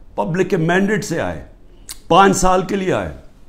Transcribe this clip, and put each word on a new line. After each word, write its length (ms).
पब्लिक 300
के 80
मैंडेट 480
से 140
आए, 280
पाँच 260
साल 260
के 140
लिए 160
आए, 240